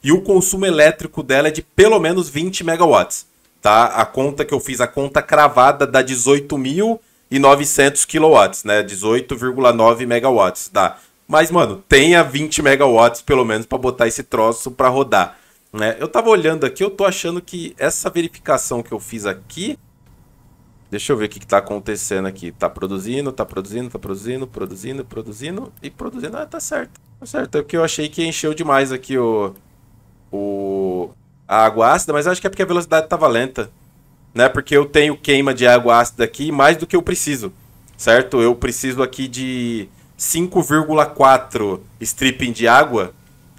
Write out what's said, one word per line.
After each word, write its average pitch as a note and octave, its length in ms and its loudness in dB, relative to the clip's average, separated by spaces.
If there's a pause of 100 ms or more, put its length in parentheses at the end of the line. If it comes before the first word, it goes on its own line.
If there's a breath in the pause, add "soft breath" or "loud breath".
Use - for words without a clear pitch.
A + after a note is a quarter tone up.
E C#3 80 2
o F3+ 100 4
consumo F#3+ 440 0
elétrico D#3 580 0
dela C3+ 240 2
é D#3 40 0
de D#3 100 -8
pelo G#3+ 360 4
menos E3+ 300 -2
vinte E3+ 340 -6
megawatts, E3 640 0 (360)
tá? A2 240 6
A G2+ 200 0
conta C3+ 380 -4
que - 100 -4
eu C3 60 -2
fiz, B2 220 -6
a A#2+ 60 0
conta C#3 340 -4
cravada, C#3+ 640 4
dá C3 140 2
dezoito C#3 560 0
mil F#3 420 -2 (320)
e C3+ 80 0
novecentos C#3 640 4
quilowatts, D#3 600 4
né? G#2 180 0
Dezoito G#2+ 520 -4
vírgula B2 360 2
nove A#2 340 2
megawatts A2+ 680 0
dá. F#2+ 260 0 (280 loud breath)
Mas, D#3 240 2
mano, C3+ 380 0
tenha E3 340 6
vinte D3 400 -4
megawatts C3 600 4
pelo C3 240 2
menos A2 200 -4
pra C3+ 120 -8
botar B2 300 0
esse A#2 160 -6
troço A#2 480 -2
pra B2+ 180 2
rodar, A2+ 480 0 (340 soft breath)
né? G#2+ 280 -4
Eu D#3 100 -8
tava A3+ 200 0
olhando D#3+ 360 2
aqui, D#3 180 -4
eu G3+ 60 -2
tô G3 160 -4
achando F3 360 -4
que E3+ 360 -14
essa E3 320 -4
verificação D3 720 -4
que - 80 -14
eu G#2+ 80 -8
fiz G#2+ 260 -12
aqui, B2+ 540 -10 (1080)
deixa G#2 220 -8
eu B2+ 60 0
ver G#2+ 80 -4
o G#2 40 -6
que - 120 -16
que - 60 -20
tá G2 100 2
acontecendo G2+ 680 -6
aqui. F#2 240 -12
Tá F2 180 -4
produzindo, G#2 640 -8
tá G#2+ 100 -6
produzindo, G#2 460 -10
tá A2+ 100 -14
produzindo, A2+ 480 -12
produzindo, A2+ 560 -14
produzindo A2+ 720 -14 (100)
e C#3 60 -16
produzindo. A#3+ 480 -14
Ah, D#4 80 -10
tá D4+ 160 -16
certo. - 400 -12 (180)
Tá B3+ 60 -20
certo. - 320 -8
É D3 40 -2
porque - 140 -10
eu E3 80 0
achei D#3 240 -4
que E3 180 -6
encheu D#3+ 280 -6
demais C#3 400 0
aqui C3 240 -6
o, A2 360 -2 (800)
o, G2 800 -6 (360)
a A2 200 2
água A2+ 260 2
ácida, E3 220 0
mas D3 120 -2
eu F3+ 60 0
acho F3+ 80 -4
que - 80 -8
é - 20 -2
porque F#3+ 140 -4
a - 20 0
velocidade E3 440 -2
tava D3 180 0
lenta, B2 420 -2 (640)
né? B2 140 4
Porque C#3+ 300 0
eu C#3+ 80 4
tenho D3 320 2
queima C#3 360 0
de B2 140 2
água A#2 320 6
ácida A#2+ 240 0
aqui C#3+ 300 -6
mais D3 240 4
do E3+ 100 -8
que - 80 -4
eu E3+ 60 4
preciso, C#3+ 500 -6 (460)
certo? B2 440 2
Eu A#2+ 140 4
preciso C3 480 -6
aqui C3 240 -8
de A#2+ 600 -8 (260 soft breath)
cinco F3+ 460 -2
vírgula D#3 440 0
quatro A#2+ 800 0 (160)
stripping B2 540 -4
de A2+ 120 -2
água, A#2 480 2 (460)